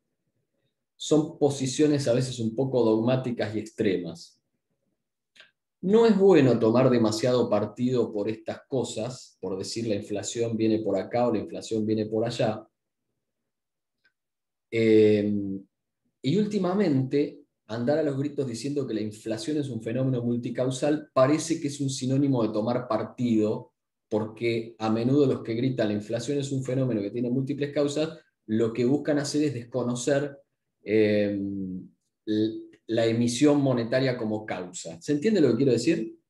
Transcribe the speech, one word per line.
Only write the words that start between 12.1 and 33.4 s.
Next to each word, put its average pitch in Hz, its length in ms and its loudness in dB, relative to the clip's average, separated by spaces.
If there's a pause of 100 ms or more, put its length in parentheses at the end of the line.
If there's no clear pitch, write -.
allá. 117 420 -4 (2000)
Eh, 107 640 6 (880)
y 135 140 0
últimamente, 180 1080 0 (220)
andar 120 320 -2
a 156 40 0
los 139 140 -2
gritos 139 280 -4
diciendo 135 400 -4
que 117 80 -8
la 104 60 -2
inflación 110 560 -6
es 135 140 -4
un 110 120 -8
fenómeno 127 400 -2
multicausal 127 920 -2
parece 151 480 2
que 143 80 -4
es - 100 -10
un 135 100 -2
sinónimo 135 560 2
de 101 60 0
tomar 117 340 -2
partido, 110 840 0 (380)
porque 117 720 -2
a 110 100 -2
menudo 131 380 4
los 127 160 0
que 113 100 -4
gritan 120 340 0
"la 104 60 0
inflación 120 460 -4
es 135 120 -6
un 131 100 -2
fenómeno 127 400 -2
que 101 100 -6
tiene 120 180 -2
múltiples 135 440 -2
causas", 151 460 -2 (280)
lo 113 260 0
que 123 100 -2
buscan 147 360 2
hacer 147 240 -2
es 147 100 0
desconocer, 127 840 -2 (440)
eh, 104 560 2 (840)
l-, 107 440 -2 (180)
la 117 180 0
emisión 120 560 2